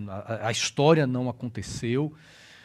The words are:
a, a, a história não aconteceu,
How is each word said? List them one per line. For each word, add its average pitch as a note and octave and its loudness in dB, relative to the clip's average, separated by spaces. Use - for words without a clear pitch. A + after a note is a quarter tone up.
a, F#2+ -10
a, G#2 -6
a - 2
história D3 4
não B2+ 0
aconteceu, A#2+ -4